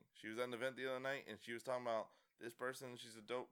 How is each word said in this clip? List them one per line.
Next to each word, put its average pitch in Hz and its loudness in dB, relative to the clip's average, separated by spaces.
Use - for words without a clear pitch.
She - -8
was 110 0
at 123 4
an 123 0
event 123 2
the 131 0
other 127 2
night, 135 0
and 104 -4
she 120 -4
was 117 -2
talking 127 2
about 113 4
this 117 -6
person. 131 -2
She's 113 -10
a 110 -10
dope 123 0